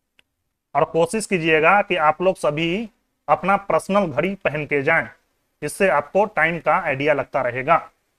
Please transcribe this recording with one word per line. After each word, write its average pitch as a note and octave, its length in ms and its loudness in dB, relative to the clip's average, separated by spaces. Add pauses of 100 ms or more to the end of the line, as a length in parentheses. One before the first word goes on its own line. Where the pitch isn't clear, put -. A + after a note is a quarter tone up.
(760)
और D3 80 2
कोशिश E3+ 420 0
कीजिएगा E3 560 4
कि F#3 140 -4
आप D#3 260 2
लोग F#3 140 2
सभी E3+ 540 -2 (380)
अपना F3+ 300 0
पर्सनल F#3+ 480 -2
घड़ी E3+ 300 -4
पहन D3+ 300 -6
के C#3 160 -2
जाएं, D3 260 0 (540)
इससे F#3 280 0
आपको E3+ 360 2
टाइम E3 340 -2
का D#3 180 2
आइडिया D3 360 0
लगता C#3 280 -2
रहेगा। C3 360 0 (420)